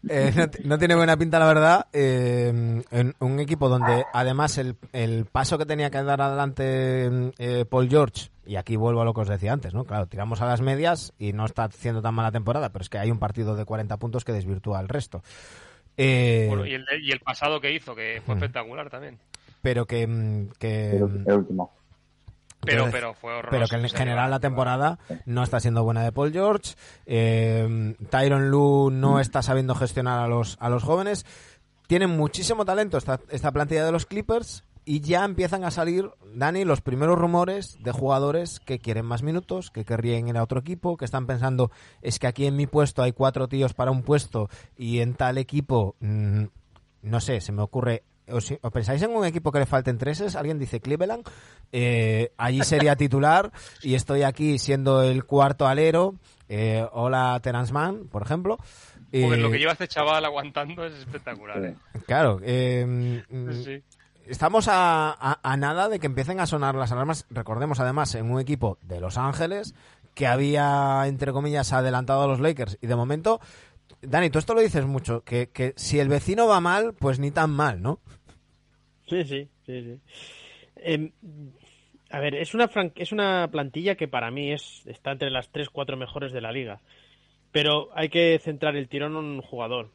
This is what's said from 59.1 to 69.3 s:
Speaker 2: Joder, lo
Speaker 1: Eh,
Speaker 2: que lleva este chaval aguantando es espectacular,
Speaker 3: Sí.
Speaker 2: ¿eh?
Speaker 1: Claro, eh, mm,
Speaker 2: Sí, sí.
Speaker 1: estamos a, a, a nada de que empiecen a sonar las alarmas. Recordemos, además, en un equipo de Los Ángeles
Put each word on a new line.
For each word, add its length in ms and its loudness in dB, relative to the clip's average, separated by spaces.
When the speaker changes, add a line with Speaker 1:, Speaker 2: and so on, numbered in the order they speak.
Speaker 2:
Joder, 280 4
lo 100 2
Speaker 1:
Eh, 40 2
Speaker 2:
que 60 0
lleva 140 2
este 160 -4
chaval 360 2
aguantando 600 -6
es 100 -8
espectacular, 640 -12
Speaker 3:
Sí. 80 -6
Speaker 2:
¿eh? 80 -10
Speaker 1:
Claro, 360 2
eh, 420 0
mm, 220 -10
Speaker 2:
Sí, 120 -8
sí. 180 -12
Speaker 1:
estamos 420 2
a, 440 4
a, 300 -4
a 140 -2
nada 320 0
de 100 -2
que 80 -4
empiecen 340 -4
a 60 2
sonar 280 0
las 180 -2
alarmas. 380 -4
Recordemos, 500 -4
además, 340 0
en 160 -4
un 80 0
equipo 440 -2
de 180 -12
Los 160 -6
Ángeles 580 -4